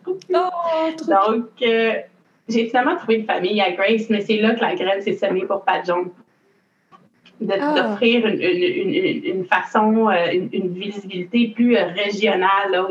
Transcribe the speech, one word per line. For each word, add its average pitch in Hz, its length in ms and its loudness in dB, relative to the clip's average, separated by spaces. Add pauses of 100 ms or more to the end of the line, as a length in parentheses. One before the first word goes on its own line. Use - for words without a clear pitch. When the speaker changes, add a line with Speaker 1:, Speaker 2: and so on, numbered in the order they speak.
Speaker 1:
trop 370 120 -6
cute. 370 200 -6
Speaker 2:
Oh, 339 600 0
trop 226 360 2
Speaker 1:
Donc, 240 120 -2 (180)
euh, 226 300 2 (560)
j'ai 226 180 0
finalement 262 300 2
trouvé 226 200 0
une 214 100 -4
famille 202 340 0
à 185 120 2
Grace, 214 380 0
mais 208 120 2
c'est 214 160 0
là 226 160 4
que - 60 -4
la 180 140 0
graine 185 280 0
s'est 202 140 -2
semée 185 280 -2
pour 196 180 -4
Pat 180 240 0
Jones. 180 240 0 (1300)
De, 196 200 -2
Speaker 2:
Ah. 294 140 0
Speaker 1:
d'offrir 233 520 2
une, - 160 0
une, 180 200 0
une, 180 320 0
une, - 300 0 (120)
une 185 80 -4
façon, 214 640 0
euh, 170 240 2
une, 180 200 -2
une 185 220 -4
visibilité 202 800 -4
plus, 240 220 4
euh, 180 80 2
régionale, 196 880 0
là, 180 180 0